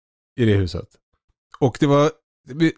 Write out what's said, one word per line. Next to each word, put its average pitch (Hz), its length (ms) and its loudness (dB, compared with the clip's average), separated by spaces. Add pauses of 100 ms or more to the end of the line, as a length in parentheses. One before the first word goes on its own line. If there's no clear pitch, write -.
(400)
i 120 40 0
det 107 100 4
huset. 95 340 -4 (720)
Och 131 200 0
det 156 60 0
var, 143 240 2 (360)
vi, 156 320 -2